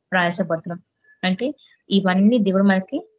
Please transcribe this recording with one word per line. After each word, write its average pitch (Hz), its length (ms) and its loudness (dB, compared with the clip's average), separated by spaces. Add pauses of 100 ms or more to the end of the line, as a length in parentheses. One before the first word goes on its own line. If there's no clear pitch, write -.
(120)
ప్రయాసపడుతున్నాం. 175 720 -4 (420)
అంటే 233 300 -4 (360)
ఇవన్నీ 196 480 2
దేవుడు 190 240 2
మనకి 196 460 0 (100)